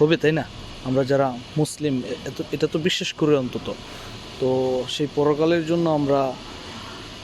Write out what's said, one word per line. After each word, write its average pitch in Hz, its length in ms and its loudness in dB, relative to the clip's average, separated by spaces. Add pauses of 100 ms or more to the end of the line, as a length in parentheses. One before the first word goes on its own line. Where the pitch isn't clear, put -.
হবে, 156 160 6
তাই 151 160 4
না? 143 120 0 (400)
আমরা 131 200 2
যারা 135 340 2 (180)
মুসলিম, 147 540 0
এ-, 120 180 -6
এত-, 147 240 -6
এটা 151 140 0
তো 170 120 0
বিশ্বাস 175 340 -2
করি 151 240 4
অন্তত। 123 380 -2 (720)
তো 131 440 2
সেই 151 260 -2
পরকালের 156 520 4
জন্য 170 240 2
আমরা 139 420 2 (920)